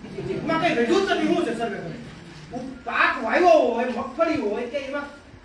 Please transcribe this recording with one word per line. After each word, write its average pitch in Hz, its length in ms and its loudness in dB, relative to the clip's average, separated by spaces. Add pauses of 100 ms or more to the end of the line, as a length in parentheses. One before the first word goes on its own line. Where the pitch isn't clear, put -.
(280)
એમાં 330 320 0
કંઈ 330 140 2
રજૂ 269 240 4
જ 381 120 2
નથી. 320 160 2
શું 339 180 4
છે 226 100 -2
સર્વે 214 220 -4
કરવું? - 1080 -12
પાક - 380 0
વાવ્યો 302 260 4
હોય, 247 360 6
મગફળી 294 560 -2
હોય 226 260 -2
કે 285 100 -4
એમાં 277 300 -6 (380)